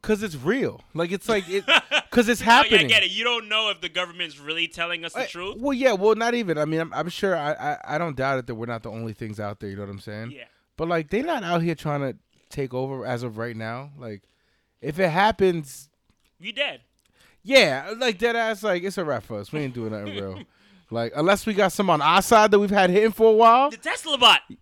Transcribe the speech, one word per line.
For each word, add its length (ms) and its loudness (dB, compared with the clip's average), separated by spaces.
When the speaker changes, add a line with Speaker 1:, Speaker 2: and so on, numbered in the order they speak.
Speaker 1:
'cause 200 -2
it's 120 -8
real. 460 -4
Like, 180 -4
it's 160 -8
like, 200 -2
it, 180 -4
Speaker 2:
<laughs> 440 0
Speaker 1:
'cause 180 2
it's 140 0
Speaker 2:
Oh, 20 -10
yeah, 60 2
I 120 10
Speaker 1:
happening. 260 4
Speaker 2:
get 160 6
it. 60 -2
You 140 -4
don't 240 -2
know 220 0
if 100 -6
the 80 -8
government's 500 -8
really 300 -4
telling 360 -6
us 80 -10
the 80 -6
Speaker 1:
I, 60 -4
Speaker 2:
truth. 320 -10
Speaker 1:
well, 140 -2
yeah. 200 2
Well, 220 4
not 200 0
even. 240 -2
I 60 0
mean, 160 -2
I'm, 120 -6
I'm 160 -4
sure. 280 -2
I, 160 -4
I, 440 -6
I 20 -2
don't 180 -4
doubt 220 -2
it 80 -8
that 80 -10
we're 120 -8
not 160 -8
the 80 -12
only 220 -8
things 260 -10
out 220 -8
there. 100 -10
You 60 -10
know 60 -10
what 80 -12
I'm 100 -12
saying? 320 -12
Speaker 2:
Yeah. 120 -20
Speaker 1:
But, 120 -4
like, 220 -2
they're 140 -2
not 200 -4
out 180 0
here 120 -2
trying 260 -6
to 160 -6
take 260 -8
over 300 -6
as 180 -4
of 160 -8
right 180 -6
now. 420 -10
Like, 240 -14
if 180 -8
it 120 2
happens, 800 0
Speaker 2:
We 120 -14
dead. 280 -6
Speaker 1:
yeah, 560 4
like, 200 -2
dead 160 0
ass, 280 -2
like, 200 0
it's 140 -6
a 80 -4
wrap 200 -4
for 140 -8
us. 140 -12
We 80 -4
ain't 140 -6
doing 180 -6
nothing 220 -8
real. 340 -8
Speaker 2:
<laughs> 40 -20
Speaker 1:
Like, 220 -4
unless 320 0
we 80 -4
got 160 2
some 180 -2
on 140 4
our 180 4
side 300 6
that 80 6
we've 100 2
had 220 4
hitting 220 4
for 180 6
a 60 6
while. 340 6
Speaker 2:
The 60 -14
Tesla 420 -6
bot. 220 6